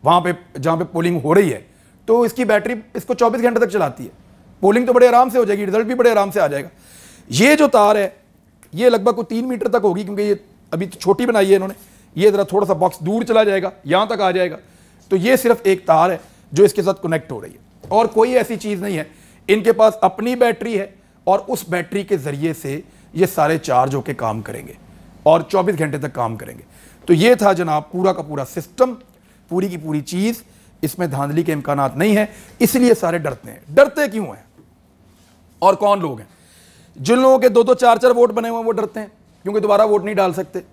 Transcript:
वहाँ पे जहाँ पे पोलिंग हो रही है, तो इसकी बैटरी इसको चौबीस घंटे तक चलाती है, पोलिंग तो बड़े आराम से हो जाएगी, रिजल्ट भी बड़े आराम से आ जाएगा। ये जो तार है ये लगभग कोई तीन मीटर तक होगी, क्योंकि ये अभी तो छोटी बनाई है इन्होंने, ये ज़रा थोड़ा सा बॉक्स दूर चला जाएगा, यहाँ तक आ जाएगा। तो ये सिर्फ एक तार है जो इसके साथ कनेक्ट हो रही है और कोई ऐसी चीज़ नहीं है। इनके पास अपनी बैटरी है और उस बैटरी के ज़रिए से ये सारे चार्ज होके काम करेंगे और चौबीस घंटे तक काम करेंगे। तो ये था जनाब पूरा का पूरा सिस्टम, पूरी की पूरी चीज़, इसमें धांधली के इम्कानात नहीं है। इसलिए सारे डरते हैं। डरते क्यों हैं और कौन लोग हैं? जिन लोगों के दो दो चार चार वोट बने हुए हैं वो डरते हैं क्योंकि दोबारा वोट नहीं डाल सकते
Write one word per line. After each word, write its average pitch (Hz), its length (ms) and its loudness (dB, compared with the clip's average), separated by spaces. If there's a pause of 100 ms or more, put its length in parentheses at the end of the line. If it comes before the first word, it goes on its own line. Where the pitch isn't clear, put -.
वहाँ 170 180 4
पे 175 140 -4 (220)
जहाँ 160 200 -2
पे 175 80 -4
पोलिंग 175 360 -4
हो 151 120 0
रही 190 160 4
है, 104 160 -10 (420)
तो 233 180 2
इसकी 233 200 -4
बैटरी 220 360 -2 (140)
इसको 240 200 -6
चौबीस 233 260 0
घंटे 240 180 0
तक 233 100 0
चलाती 156 340 -4
है, 98 80 -16 (500)
पोलिंग 226 260 2
तो 254 60 0
बड़े 247 140 8
आराम 240 220 4
से 226 80 -2
हो 233 80 2
जाएगी, 202 200 -2
रिजल्ट 208 220 -2
भी 254 80 -4
बड़े 240 160 4
आराम 202 200 0
से 202 80 -2
आ 160 80 2
जाएगा। 143 220 -6 (600)
ये 220 260 4
जो 294 140 4
तार 208 280 4
है 196 180 -4 (580)
ये 226 160 2
लगभग 214 260 0
कोई 226 100 -6
तीन 233 200 -6
मीटर 247 240 -6
तक 220 140 2
होगी, 202 200 0
क्योंकि 202 200 -6
ये 202 160 0 (320)
अभी 170 140 -6
तो - 140 -16
छोटी 196 260 0
बनाई 220 200 2
है 196 100 4
इन्होंने, 190 200 -4 (400)
ये 196 160 4
ज़रा 202 140 0
थोड़ा 196 220 -2
सा 190 80 0
बॉक्स 175 280 -4
दूर 214 200 -2
चला 220 200 2
जाएगा, 196 280 -2 (160)
यहाँ 190 200 0
तक 208 140 -4
आ 185 100 0
जाएगा। 180 260 -2 (540)
तो 190 40 0
ये 208 220 4
सिर्फ 240 300 0
एक 190 200 0
तार 170 240 4
है 165 80 -6 (320)
जो 180 140 4
इसके 202 180 0
साथ 190 200 -4
कनेक्ट 160 280 -6
हो 117 80 -10
रही 80 120 -18
है - 380 -20
और 220 200 2
कोई 226 240 0
ऐसी 240 240 0
चीज़ 208 240 -6
नहीं 202 160 -6
है। 156 100 -8 (420)
इनके 214 240 2
पास 220 300 2
अपनी 214 320 -2
बैटरी 233 400 0
है 196 180 -6 (340)
और 190 140 2
उस - 280 -8
बैटरी 180 340 -4
के 196 160 -2
ज़रिए 143 360 -6
से 143 280 -10 (300)
ये 175 140 2
सारे 160 320 0
चार्ज 131 360 0
होके 139 200 -6
काम 110 260 -6
करेंगे - 360 -14 (480)
और 160 180 4
चौबीस 185 320 -2
घंटे 147 240 -4
तक 139 140 -8
काम 113 220 -6
करेंगे। - 280 -18 (440)
तो 175 60 4
ये 214 220 6
था 202 180 2
जनाब 156 380 -4
पूरा 185 220 -2
का 165 100 -8
पूरा 143 220 -10
सिस्टम, 254 480 -2 (580)
पूरी 185 180 -4
की 175 80 -10
पूरी 151 260 -6
चीज़, 208 380 -4 (420)
इसमें 165 280 -6
धांधली 143 320 -4
के 170 80 -2
इम्कानात 139 460 -4
नहीं 202 180 2
है। 208 140 0 (320)
इसलिए 247 340 2
सारे 170 240 -4
डरते 131 320 -10
हैं। - 100 -20 (100)
डरते 285 360 2
क्यों 208 200 -8
हैं - 180 -18 (1160)
और 185 160 4
कौन 202 240 0
लोग 135 180 -8
हैं? 101 80 -20 (680)
जिन 202 240 0
लोगों 262 200 4
के 254 100 4
दो 226 140 4
दो 254 120 2
चार 240 220 4
चार 247 160 2
वोट 233 180 2
बने 226 180 -6
हुए 233 80 -6
हैं 226 80 -8
वो 226 80 -2
डरते 220 260 -6
हैं 208 120 -14 (340)
क्योंकि 202 140 -2
दोबारा 208 260 2
वोट 208 200 0
नहीं 208 100 -6
डाल 185 180 0
सकते 185 400 -10